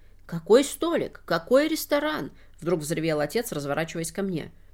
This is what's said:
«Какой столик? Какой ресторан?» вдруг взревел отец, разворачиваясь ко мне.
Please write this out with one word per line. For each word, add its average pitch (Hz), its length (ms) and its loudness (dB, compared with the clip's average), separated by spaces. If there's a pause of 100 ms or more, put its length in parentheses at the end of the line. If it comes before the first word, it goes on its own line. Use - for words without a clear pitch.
(260)
«Какой 202 380 6
столик? 302 640 -4
Какой 247 420 4
ресторан?» 302 640 -2 (300)
вдруг 165 180 0
взревел 156 400 -2
отец, 180 320 -2
разворачиваясь 160 600 -4
ко 202 100 -6
мне. 185 300 -4 (220)